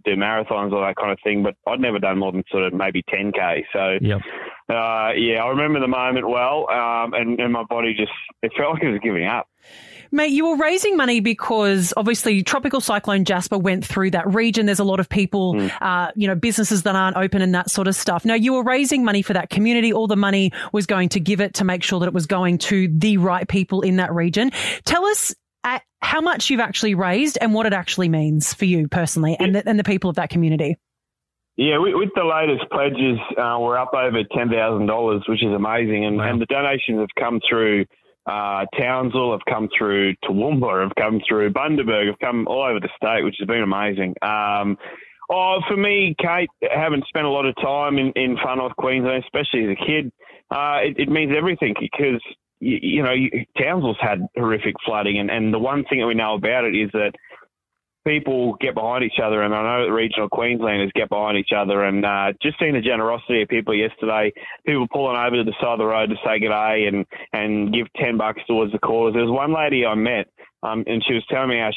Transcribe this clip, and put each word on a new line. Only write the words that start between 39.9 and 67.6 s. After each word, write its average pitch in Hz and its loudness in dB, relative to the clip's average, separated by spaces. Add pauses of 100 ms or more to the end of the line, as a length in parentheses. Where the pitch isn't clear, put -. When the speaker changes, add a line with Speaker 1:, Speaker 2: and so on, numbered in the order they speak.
Speaker 1:
Toowoomba, 107 0
have 98 -2
come 110 0
through 104 2
Bundaberg, 127 2
have 104 -4
come 120 -2
all 131 -2
over 117 0
the - -6
state, 110 0
which 98 -2
has 98 -6
been 113 0
amazing. 98 -2
Um, 101 0 (540)
oh, 185 0
for 208 -2
me, 196 2
Kate, 175 0 (120)
having 147 0
spent 156 -4
a 143 0
lot 139 0
of 127 -2
time 143 -2
in, 131 0
in 127 0
far 127 -2
north 127 -4
Queensland, 131 0
especially 131 -2
as 98 0
a - -4
kid, 151 0 (400)
uh, 143 -2
it, - -2
it 139 0
means 151 2
everything 156 0
because, 135 -2 (400)
y-, 120 0
you 92 0
know, 127 0
you, 127 -2 (120)
Townsville's 143 0
had 104 -2 (160)
horrific 110 -2 (100)
flooding, 104 -2
and, 101 -2
and 110 0
the 110 0
one 135 -2
thing 131 -2
that 117 0
we 117 0
know 110 0
about 117 0
it 98 -2
is 104 -2
that 104 -2 (920)
people 135 0
get 113 -2
behind 120 -2
each - -2
other, 107 0
and 104 0
I 107 0
know 120 0
that 92 0
regional 110 0
Queenslanders 113 0
get 110 0
behind 104 0
each 98 -2
other, 101 2
and, 98 2
uh, 98 0 (100)
just 147 -2
seeing 156 0
the 123 0
generosity 117 0
of 101 -2
people 110 0
yesterday, 107 0 (340)
people 135 0
pulling 135 -2
over 120 0
to 120 2
the 107 -2
side 123 0
of 113 -2
the 107 0
road 110 0
to 110 -2 (100)
say 110 0
good 110 0
day 107 0
and, 101 -2 (280)
and 107 -2